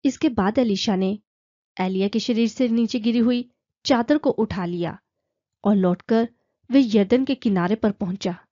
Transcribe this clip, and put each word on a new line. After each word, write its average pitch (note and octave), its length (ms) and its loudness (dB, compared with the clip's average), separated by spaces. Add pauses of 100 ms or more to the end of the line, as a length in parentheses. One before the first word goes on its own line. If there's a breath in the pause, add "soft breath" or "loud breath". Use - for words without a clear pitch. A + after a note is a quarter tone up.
इसके C#4+ 240 0
बाद A#3 300 0
एलीशा G#3 380 0
ने F#3+ 220 -2 (600)
एलिया F#3+ 280 0
के A3 120 -2
शरीर A3+ 280 0
से B3 200 -2
नीचे A#3 320 0
गिरी A#3 180 0
हुई A#3+ 320 0 (340)
चादर C4 340 2
को C#4+ 120 0
उठा G3+ 340 -4
लिया E3+ 340 -6 (680)
और G#3 120 4
लौटकर G3 520 0 (420)
वे C4+ 140 6
यरदन A3 400 2
के C4+ 100 -2
किनारे G3 400 0
पर G#3+ 180 0
पहुंचा। F3+ 600 -8